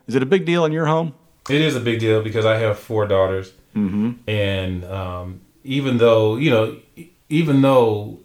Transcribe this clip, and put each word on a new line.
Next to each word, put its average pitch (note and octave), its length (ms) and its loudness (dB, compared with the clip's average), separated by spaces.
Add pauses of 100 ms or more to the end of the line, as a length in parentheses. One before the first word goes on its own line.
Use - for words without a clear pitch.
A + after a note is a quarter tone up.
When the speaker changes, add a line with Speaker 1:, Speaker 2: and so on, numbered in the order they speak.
Speaker 1:
Is A#2+ 80 -4
it C3 80 2
a - 20 -2
big E3+ 200 0
deal E3+ 200 0
in D#3 80 0
your D#3+ 140 -2
home? D#3+ 260 -2 (360)
Speaker 2:
It C#3+ 120 2
is D3 160 0
a - 20 -2
big A2+ 220 -2
deal A2 200 2
because G#2+ 240 -2
I A2 120 2
have A2 220 -2
four G#2+ 280 -4
daughters. F#2+ 440 0 (240)
Speaker 1:
Mm-hmm. G#2 360 -2 (160)
Speaker 2:
And, F#2+ 580 -4
um, F#2 560 -10 (220)
even C3+ 340 -2
though, A2+ 400 4
you D3 120 0
know, A2+ 260 2 (200)
e-, - 140 -20 (200)
even D3+ 320 2
though A2+ 640 2